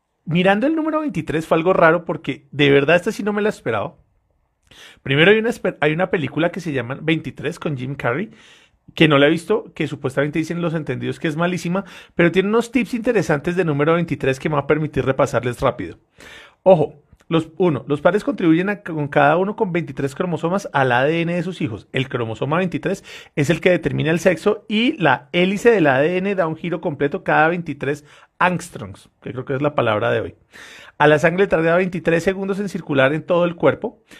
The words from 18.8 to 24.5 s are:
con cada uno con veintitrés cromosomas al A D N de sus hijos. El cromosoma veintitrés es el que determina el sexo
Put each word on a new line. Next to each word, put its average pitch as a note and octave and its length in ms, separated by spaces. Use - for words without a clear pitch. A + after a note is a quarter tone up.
con D3+ 280
cada D3 260
uno F#3+ 220
con F#3+ 160
veintitrés C#3 420
cromosomas F3 560
al C3 220
A B2 100
D E3 160
N E3+ 140
de F3 100
sus F3+ 160
hijos. B2 320
El C3+ 160
cromosoma B2 500
veintitrés F3+ 460
es D3 140
el E3 100
que F#3 120
determina D3 400
el E3+ 80
sexo G#3 500